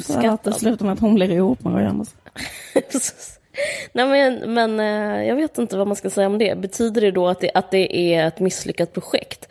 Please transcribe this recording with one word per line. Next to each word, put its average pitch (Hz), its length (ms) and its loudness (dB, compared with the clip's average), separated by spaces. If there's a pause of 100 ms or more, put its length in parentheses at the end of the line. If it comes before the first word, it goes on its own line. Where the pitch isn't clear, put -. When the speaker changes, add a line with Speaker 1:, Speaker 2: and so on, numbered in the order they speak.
(120)
Speaker 1:
uppskattas. 233 200 2
Speaker 2:
att 220 120 -2
det 208 80 0
slutar 220 320 0
med 196 80 0
att - 80 -4
hon 220 140 6
blir 190 160 4
ihop 185 340 2
med 180 100 0
Roy 202 100 2
Andersson. 208 340 -4 (560)
Speaker 1:
<laughs> - 380 -2 (800)
Nej, 269 160 2
men, 262 460 2
men, 220 260 2
eh, 208 480 -2
jag 240 80 2
vet 302 220 -2
inte 208 180 -2
vad 196 100 0
man 202 100 -2
ska 190 140 -6
säga 196 160 2
om 208 120 0
det. 202 200 0
Betyder 220 420 -2
det 202 100 4
då 185 180 2
att 180 120 -2
det, - 140 0
att 190 160 0
det 175 440 2
är 160 120 4
ett 165 140 -4
misslyckat 175 520 -4
projekt? - 580 -6